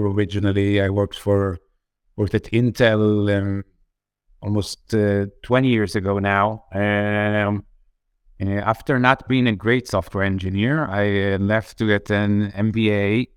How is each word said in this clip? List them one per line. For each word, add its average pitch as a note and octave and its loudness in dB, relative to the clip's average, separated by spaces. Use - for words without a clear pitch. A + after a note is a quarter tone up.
originally. G2+ 2
I G2 2
worked G2 -2
for, G2 0
worked G#2 -2
at G#2+ -2
Intel, G#2+ 2
um, G2 -2
almost, G#2 -6
uh, G2+ 2
twenty C3 2
years A2 0
ago G2+ -2
now. G2+ -2
Um, G#2 0
uh, G2 -2
after G#2 -2
not B2+ 0
being C3 2
a A2+ 2
great A#2 -2
software G2 -2
engineer, G2 -2
I, G2+ 0
uh, F#2+ 0
left G#2 -2
to A2+ -2
get G#2 0
an G#2 0
M G#2+ -2
B A2 0
A, G#2 0